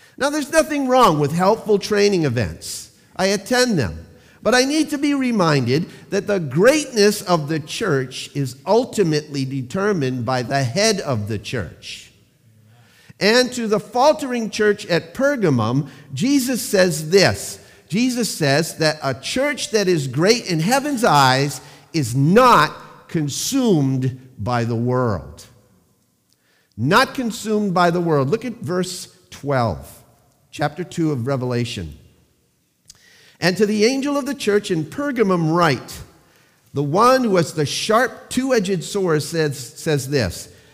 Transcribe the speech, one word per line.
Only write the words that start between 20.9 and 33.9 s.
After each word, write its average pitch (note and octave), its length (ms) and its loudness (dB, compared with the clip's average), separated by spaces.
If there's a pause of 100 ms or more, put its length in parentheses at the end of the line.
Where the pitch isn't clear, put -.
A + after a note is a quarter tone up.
eyes C#3+ 560 4 (320)
is B2+ 240 -2
not F3 920 4
consumed C#3+ 1200 0 (120)
by A#2+ 240 -2
the A#2 100 -4
world. A2+ 720 -2 (1300)
Not G3 380 2
consumed G#3 600 -4
by F3 160 4
the F3 100 -2
world. D3 280 0
Look A3 160 -2
at B3 100 -8
verse F3+ 520 -6 (240)
twelve, A#2 720 -4 (480)
chapter D3+ 320 -6
two E3 300 -2
of B2 160 -4
Revelation. A#2+ 720 -4 (1400)
"And F3 180 0
to G#3+ 100 2
the G#3 180 0
angel C4+ 320 0